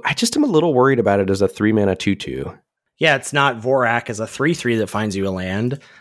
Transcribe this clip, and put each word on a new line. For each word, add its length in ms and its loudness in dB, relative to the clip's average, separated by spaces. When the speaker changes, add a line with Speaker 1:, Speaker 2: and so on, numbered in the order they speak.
Speaker 1:
I 80 0
just 240 -2
am 60 4
a 40 2
little 260 2
worried 260 4
about 220 2
it 80 0
as 120 0
a 60 4
three 240 0
mana 240 2
two 200 -2
two. 380 -8
Speaker 2:
Yeah, 180 2
it's 180 -6
not 280 0
Vorak 480 0
as 100 -8
a 80 -6
three 260 -2
three 240 -2
that 100 0
finds 280 -4
you 120 -2
a 40 -2
land, 480 -4